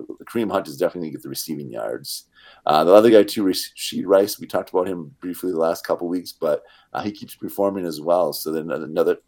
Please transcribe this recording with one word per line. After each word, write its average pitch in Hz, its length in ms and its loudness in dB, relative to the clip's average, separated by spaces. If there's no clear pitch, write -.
Kareem 113 260 -4
Hunt 95 180 -2
is 71 100 -14
definitely 85 320 -2
gonna 67 80 -10
get - 60 -18
the 69 60 -14
receiving 71 400 -8
yards. 57 560 -8
Uh, 76 180 4
the 87 100 8
other 110 160 10
guy, 107 140 10
too, 104 200 -2
Rashee - 600 -4
Rice, 98 340 2
we 82 80 -12
talked - 220 -6
about 92 180 -2
him 85 320 -8
briefly 90 320 -6
the 80 80 -2
last 82 260 -2
couple 90 220 -4
weeks, 87 240 -6
but, 76 320 -2
uh, 65 80 -6
he 104 100 -4
keeps - 240 -18
performing 98 500 -4
as 76 160 -6
well. 82 320 2
So - 180 -6
then 80 200 -4
another 80 460 0